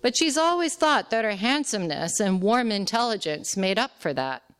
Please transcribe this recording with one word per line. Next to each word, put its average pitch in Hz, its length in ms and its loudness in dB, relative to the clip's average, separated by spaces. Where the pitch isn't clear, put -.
But 247 140 0
she's 302 220 0
always 339 380 2
thought 294 340 2
that 226 160 0
her 208 100 0
handsomeness 190 840 -2
and 185 200 2
warm 226 300 2
intelligence 202 840 -2
made 190 200 0
up 254 220 -2
for 147 140 -4
that. 131 300 -4